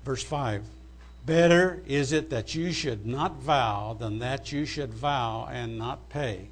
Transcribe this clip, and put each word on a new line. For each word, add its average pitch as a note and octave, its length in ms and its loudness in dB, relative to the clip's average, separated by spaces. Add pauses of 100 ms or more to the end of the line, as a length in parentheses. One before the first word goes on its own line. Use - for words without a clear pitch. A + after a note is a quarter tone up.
Verse C3 180 -4
five. A#2 420 -2 (600)
"Better E3+ 600 6
is C#3 260 0
it D#3 160 2
that A2+ 260 -4
you E3 180 0
should A2+ 340 -2
not D3+ 300 -2
vow A#2 580 0
than G#2+ 240 -6
that C3 340 -6
you D3 140 -2
should C3 260 -6
vow A#2 580 -2
and A#2 280 -6
not A#2+ 320 -8
pay." A2 420 -6